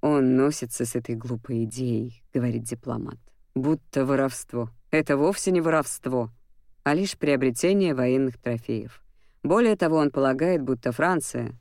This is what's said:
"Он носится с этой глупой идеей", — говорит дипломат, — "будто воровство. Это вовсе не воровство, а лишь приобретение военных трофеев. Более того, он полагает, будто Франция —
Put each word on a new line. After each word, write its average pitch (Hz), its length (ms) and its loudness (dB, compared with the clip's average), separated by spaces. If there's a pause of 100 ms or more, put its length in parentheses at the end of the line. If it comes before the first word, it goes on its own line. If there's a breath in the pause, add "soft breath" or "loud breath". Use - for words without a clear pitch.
"Он 139 340 4
носится 131 500 0
с - 100 -8
этой 117 200 -4
глупой 117 480 -4
идеей", — 120 580 -4 (120)
говорит 117 300 -2
дипломат, — 117 540 -8 (380)
"будто 139 500 0
воровство. 131 640 -2 (220)
Это 151 240 2
вовсе 185 360 0
не 175 100 2
воровство, 135 680 0 (540)
а 143 100 2
лишь 185 240 -2
приобретение 147 800 2
военных 127 420 0
трофеев. 117 640 -6 (400)
Более 214 360 4
того, 160 180 2
он 147 160 4
полагает, 139 500 2
будто 127 300 -2
Франция — 123 680 -2